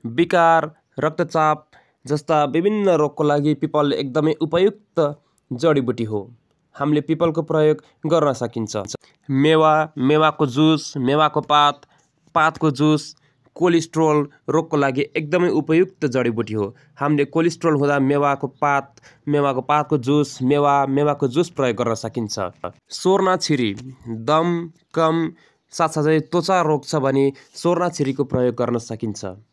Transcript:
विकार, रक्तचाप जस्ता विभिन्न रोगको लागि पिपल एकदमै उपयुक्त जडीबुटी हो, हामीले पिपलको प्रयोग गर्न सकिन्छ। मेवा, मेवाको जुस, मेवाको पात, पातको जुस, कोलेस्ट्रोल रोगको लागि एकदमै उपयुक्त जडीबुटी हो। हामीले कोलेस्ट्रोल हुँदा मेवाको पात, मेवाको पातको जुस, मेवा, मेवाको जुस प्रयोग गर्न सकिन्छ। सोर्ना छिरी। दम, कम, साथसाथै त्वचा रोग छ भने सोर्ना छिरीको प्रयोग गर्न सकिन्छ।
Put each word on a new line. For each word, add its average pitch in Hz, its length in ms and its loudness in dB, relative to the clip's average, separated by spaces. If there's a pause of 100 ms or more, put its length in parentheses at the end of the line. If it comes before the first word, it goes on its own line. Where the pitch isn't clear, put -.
विकार, 165 640 2 (280)
रक्तचाप 156 680 -2 (360)
जस्ता 147 420 0
विभिन्न 185 500 0
रोगको 151 280 0
लागि 147 320 2
पिपल 147 380 0
एकदमै 151 460 -2
उपयुक्त 175 600 -2 (500)
जडीबुटी 123 540 0
हो, 107 260 -8 (460)
हामीले 147 260 0
पिपलको 160 400 -2
प्रयोग 156 420 0 (220)
गर्न 151 260 2
सकिन्छ। 113 500 -6 (460)
मेवा, 156 460 4 (240)
मेवाको 151 480 2
जुस, 156 520 0
मेवाको 147 440 0
पात, 147 440 0 (480)
पातको 160 360 2
जुस, 151 440 0 (420)
कोलेस्ट्रोल 160 680 2 (220)
रोगको 160 280 -2
लागि 139 260 0 (140)
एकदमै 170 340 0
उपयुक्त 160 560 0
जडीबुटी 117 480 -2
हो। 104 120 -2 (320)
हामीले 147 280 0
कोलेस्ट्रोल 165 480 0
हुँदा 143 260 0
मेवाको 139 460 0 (120)
पात, 139 420 -2 (280)
मेवाको 143 340 0
पातको 147 360 0
जुस, 139 440 0
मेवा, 143 320 2 (120)
मेवाको 139 420 0
जुस 165 220 -2
प्रयोग 123 260 -2
गर्न 113 180 -2
सकिन्छ। 107 560 -6 (400)
सोर्ना 185 480 0
छिरी। 123 320 -2 (560)
दम, 160 240 2 (440)
कम, 165 360 0 (420)
साथसाथै 156 540 0
त्वचा 175 360 0
रोग 151 220 0
छ - 140 -6
भने 135 340 2 (220)
सोर्ना 175 340 0
छिरीको 139 380 -4
प्रयोग 127 300 0
गर्न 120 240 -2
सकिन्छ। 110 440 -10 (280)